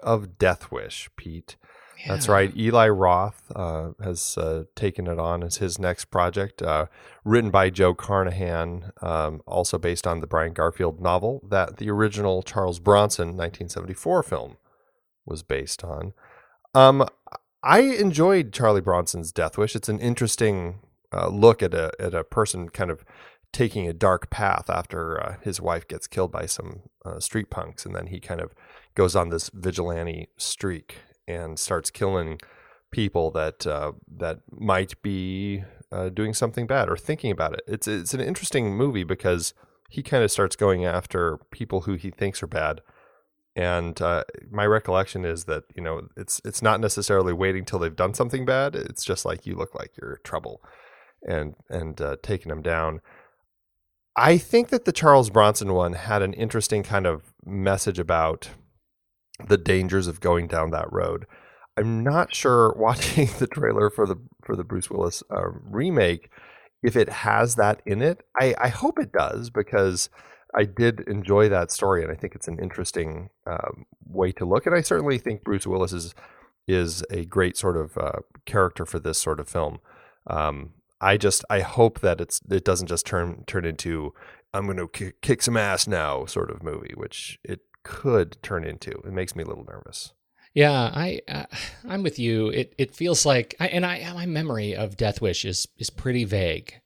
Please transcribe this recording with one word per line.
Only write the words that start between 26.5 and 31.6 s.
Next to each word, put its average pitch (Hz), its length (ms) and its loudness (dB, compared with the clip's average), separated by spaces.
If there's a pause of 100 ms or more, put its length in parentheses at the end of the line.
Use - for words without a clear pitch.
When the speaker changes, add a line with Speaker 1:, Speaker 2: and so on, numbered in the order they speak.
Speaker 1:
uh, 82 160 -10
street - 300 -4
punks, 82 340 -10
and 92 100 -10
then 87 120 -8
he 92 140 -12
kind 85 200 -8
of 82 140 -10 (400)
goes 92 200 4
on 87 140 2
this 85 240 -4
vigilante 85 880 -6
streak, - 640 -8 (300)
and 82 280 -8
starts 85 320 -2